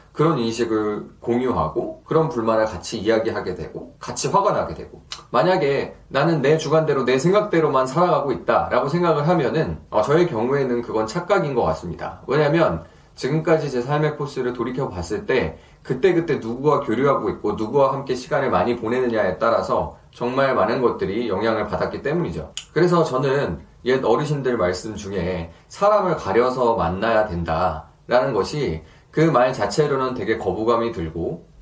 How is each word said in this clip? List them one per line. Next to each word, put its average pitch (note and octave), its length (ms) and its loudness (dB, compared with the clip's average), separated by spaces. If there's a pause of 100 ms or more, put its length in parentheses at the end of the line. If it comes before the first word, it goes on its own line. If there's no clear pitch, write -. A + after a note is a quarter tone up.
(140)
그런 D#3 260 2
인식을 A2 680 -2 (120)
공유하고 A#2 880 -2
그런 D#3 240 2
불만을 A2+ 360 0
같이 G#2+ 340 -8
이야기하게 G#2+ 560 0
되고 - 440 -12
같이 - 300 -6
화가 G3 240 2
나게 - 220 -4
되고, - 280 -16 (260)
만약에 C#3 680 2 (100)
나는 D3+ 340 2
내 D3 160 6
주관대로 D3 460 2
내 B2+ 160 2
생각대로만 E3 680 2
살아가고 C#3+ 460 2
있다라고 A#2 560 2
생각을 D#3 400 2
하면은, C#3 520 0 (100)
어, - 120 2
저의 D#3+ 260 4
경우에는 B2 540 0
그건 A2 240 -2
착각인 D#3+ 480 0
것 A#2 100 2
같습니다. - 640 -6
왜냐면 D3+ 580 2 (300)
지금까지 D3+ 540 0
제 B2 120 -2
삶의 D3 340 -2
코스를 C3 380 -4
돌이켜봤을 G#2 720 -6
때 A2 320 0 (260)
그때그때 D3+ 540 0
누구와 C3 420 0
교류하고 B2+ 520 0
있고 G#2 220 -4
누구와 A2+ 400 2
함께 C3 220 -4
시간을 C3+ 340 -2
많이 A2+ 280 0
보내느냐에 A2 600 0
따라서 - 600 0 (160)
정말 B2+ 420 0
많은 A2+ 260 2
것들이 A2+ 480 0
영향을 G#2+ 380 0
받았기 - 340 -4
때문이죠. C3 520 -4 (200)
그래서 E3+ 300 4
저는 C3 560 0 (260)
옛 B2+ 180 2
어르신들 B2+ 540 0
말씀 A2 380 -2
중에 F2+ 560 -6 (160)
사람을 G3+ 500 2
가려서 B2 580 2
만나야 G2 520 0
된다라는 F2+ 1080 -2
것이 F#2+ 500 -2 (280)
그 D#3+ 180 2
말 B2 240 4
자체로는 C3 600 0
되게 A2 240 -2
거부감이 A2+ 560 0
들고, F2 520 -6 (160)